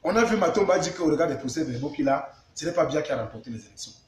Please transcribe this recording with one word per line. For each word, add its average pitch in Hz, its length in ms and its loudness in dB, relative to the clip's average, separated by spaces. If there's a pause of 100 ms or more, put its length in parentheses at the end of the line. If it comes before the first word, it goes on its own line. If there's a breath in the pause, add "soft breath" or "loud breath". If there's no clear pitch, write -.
On 175 140 0
a 233 80 6
vu 220 100 2
Matomba 185 440 4
dire 170 160 -4
qu'au 175 100 -2
regard 151 240 4
des 131 60 -2
procès 147 280 -4
verbaux 131 260 -4
qu'il 139 200 0
a, - 200 0 (240 loud breath)
ce - 120 -10
n'est 170 80 -2
pas 165 120 2
Biya 131 160 -2
qui - 120 -6
a 117 80 -2
remporté 113 280 -10
les - 160 -10
élections. - 280 -18 (140)